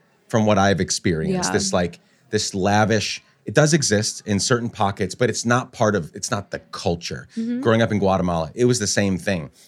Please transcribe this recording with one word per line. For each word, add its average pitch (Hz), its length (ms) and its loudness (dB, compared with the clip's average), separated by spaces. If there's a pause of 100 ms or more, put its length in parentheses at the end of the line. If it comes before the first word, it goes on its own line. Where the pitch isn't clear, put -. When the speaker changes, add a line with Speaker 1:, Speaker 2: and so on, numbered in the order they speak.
(280)
Speaker 1:
from 110 180 2
what 104 140 4
I've 98 200 4
experienced. 90 680 -2
Speaker 2:
Yeah. 92 40 0
Speaker 1:
This, - 200 0
like, 90 260 -2 (300)
this - 240 -2
lavish, 101 680 0 (220)
it 104 80 -8
does 151 200 4
exist 107 520 0
in 101 160 0
certain 120 280 0
pockets, 101 460 -4
but 123 140 0
it's - 160 -6
not 120 260 0
part 107 240 0
of, 82 180 -6
it's - 160 -10
not 101 220 -6
the - 80 -8
culture. - 800 -6
Speaker 2:
Mm-hmm. 240 240 -4
Speaker 1:
Growing 117 200 4
up 110 120 2
in 190 60 0
Guatemala, 87 540 0
it 123 120 0
was 123 140 2
the 101 80 -4
same 98 300 0
thing. 85 320 -6 (180)